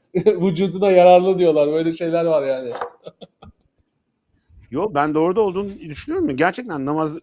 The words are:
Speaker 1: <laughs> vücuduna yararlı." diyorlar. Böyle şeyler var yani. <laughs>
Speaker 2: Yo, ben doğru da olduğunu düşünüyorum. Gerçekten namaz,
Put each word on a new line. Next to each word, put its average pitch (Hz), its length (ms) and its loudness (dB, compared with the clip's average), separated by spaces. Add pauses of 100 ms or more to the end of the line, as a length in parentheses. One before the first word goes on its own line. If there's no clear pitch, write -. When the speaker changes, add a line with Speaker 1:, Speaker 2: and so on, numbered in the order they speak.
Speaker 1:
<laughs> - 140 -12
vücuduna 185 760 0
yararlı." 180 480 6
diyorlar. 151 340 2
Böyle 165 200 -2
şeyler 165 320 -4
var 156 220 0
yani. 131 300 -4
<laughs> - 1900 -20
Speaker 2:
Yo, 151 240 -4
ben 147 200 0
doğru 165 220 0
da 226 40 2
olduğunu 196 380 -4
düşünüyorum. 170 580 -6
Gerçekten 165 500 -4
namaz, 156 360 -4